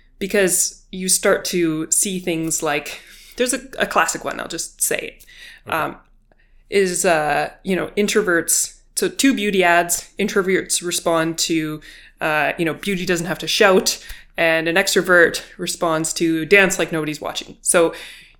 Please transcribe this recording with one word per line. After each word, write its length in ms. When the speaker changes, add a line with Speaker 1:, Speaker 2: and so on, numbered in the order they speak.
Speaker 1:
because 720
you 180
start 360
to 460
see 280
things 440
like, 360
there's 160
a, 80
a 100
classic 360
one, 160
I'll 80
just 340
say 160
it, 280
Speaker 2:
Okay. 100
Speaker 1:
um, 200
is, 360
uh, 460
you 120
know, 120
introverts, 800
so 140
two 240
beauty 300
ads, 540
introverts 680
respond 540
to, 420
uh, 360
you 80
know, 80
"Beauty 320
doesn't 220
have 120
to 80
shout," 560
and 300
an 80
extrovert 640
responds 560
to, 320
"Dance 340
like 120
nobody's 280
watching." 420
So 320